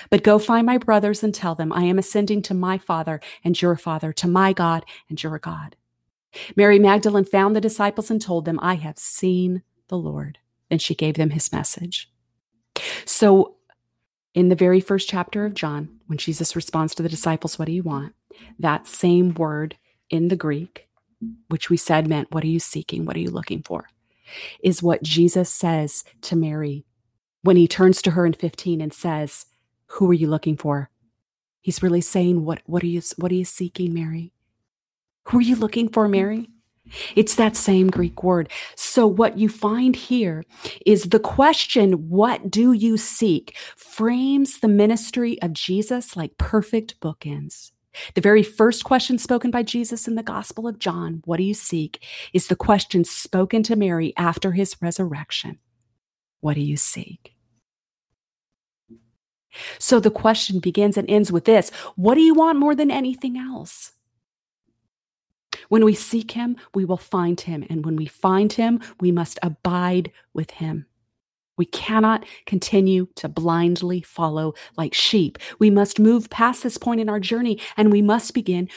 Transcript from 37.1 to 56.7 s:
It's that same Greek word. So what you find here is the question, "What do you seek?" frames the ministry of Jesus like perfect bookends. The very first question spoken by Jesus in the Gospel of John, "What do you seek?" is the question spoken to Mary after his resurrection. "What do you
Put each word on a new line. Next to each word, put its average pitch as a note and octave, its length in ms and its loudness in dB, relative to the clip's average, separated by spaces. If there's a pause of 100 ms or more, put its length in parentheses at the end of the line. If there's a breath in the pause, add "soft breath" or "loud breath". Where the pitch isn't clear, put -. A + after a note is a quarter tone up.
It's - 220 4
that A3 200 2
same F#3 340 4
Greek F3 340 -4
word. F3 260 0 (240 loud breath)
So - 320 4
what G#3 320 2
you G#3+ 100 2
find A#3 460 0
here G3 480 -2 (420 loud breath)
is G#3 200 6
the G3 160 8
question, G#3 880 2
"What G3+ 420 0
do A#3+ 220 4
you A3 240 2
seek?" - 600 -2 (200 loud breath)
frames C4 840 -2
the - 80 0
ministry A3+ 720 2
of E3+ 120 -4
Jesus G#3 640 -4
like D#3 220 -8
perfect A3 600 -2
bookends. D3 720 -10 (440 loud breath)
The F3+ 60 2
very G#3 220 6
first A3 400 2
question B3+ 340 0
spoken A#3+ 360 -2
by A#3+ 100 -2
Jesus A#3 460 -6
in A3+ 80 -4
the A3+ 80 -6
Gospel A3+ 420 -10
of A3+ 140 -10
John, E3+ 440 -6
"What E3+ 120 -2
do F#3 80 0
you G3+ 100 -2
seek?" - 480 -6 (300 loud breath)
is F#3 160 0
the F#3 80 0
question F#3+ 480 0
spoken F#3+ 580 -2
to A3+ 140 -2
Mary F3 400 0
after F3 360 -2
his F#3+ 300 -2
resurrection. E3+ 800 -8 (800)
"What D3+ 140 -2
do D3 80 -4
you D3 140 -4